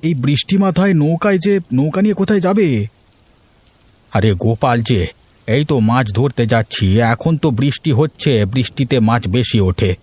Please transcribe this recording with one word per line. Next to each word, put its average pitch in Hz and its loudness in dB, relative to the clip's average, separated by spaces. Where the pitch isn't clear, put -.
এই 170 -2
বৃষ্টি 143 0
মাথায় 196 2
নৌকায় 165 0
যে, 196 0
নৌকা 254 0
নিয়ে 208 2
কোথায় 196 0
যাবে? 175 0
আরে 110 2
গোপাল 117 0
যে, 107 0
এই 135 0
তো 147 -2
মাছ 113 0
ধরতে 120 -2
যাচ্ছি, 107 0
এখন 117 0
তো 151 0
বৃষ্টি 135 -2
হচ্ছে, 131 0
বৃষ্টিতে 123 -2
মাছ 110 0
বেশি 113 0
ওঠে। 92 0